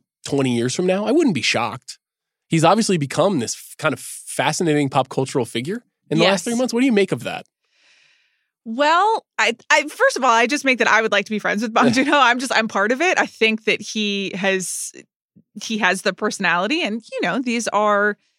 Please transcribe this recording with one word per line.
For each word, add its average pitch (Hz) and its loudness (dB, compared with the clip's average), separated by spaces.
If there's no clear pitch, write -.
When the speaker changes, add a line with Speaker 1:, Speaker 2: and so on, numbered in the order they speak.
Speaker 1:
twenty 135 0
years 120 0
from 180 -2
now, 185 0
I 214 0
wouldn't 285 2
be 113 -4
shocked. 113 -4
He's 160 2
obviously 196 4
become 151 0
this 107 -6
f-, - -20
kind 151 -2
of 123 -10
fascinating 151 -2
pop 131 0
cultural 135 -2
figure 147 -8
in 220 0
the 170 4
last 185 4
Speaker 2:
Yes. 196 -2
Speaker 1:
three 240 -2
months. 247 -2
What 233 2
do 262 4
you 277 2
make 196 2
of 123 -4
that? 90 -8
Speaker 2:
Well, 320 2
I, 226 2
I, 302 4
first 494 2
of 247 -2
all, 254 4
I 233 4
just 269 -2
make 254 2
that 220 4
I 214 4
would 220 0
like 202 0
to - -10
be 214 -4
friends 202 -2
with 226 -6
Bong 247 4
Speaker 1:
<laughs> - 0
Speaker 2:
Joon-ho. 262 2
I'm 254 4
just, 254 -6
I'm 220 2
part 208 0
of 262 0
it. 359 2
I - 0
think 220 -2
that 208 0
he 202 -4
has, 190 -4
he 214 -6
has 190 0
the 196 0
personality, 202 -2
and, 214 -6
you 523 -6
know, 196 -2
these 240 -4
are, 208 0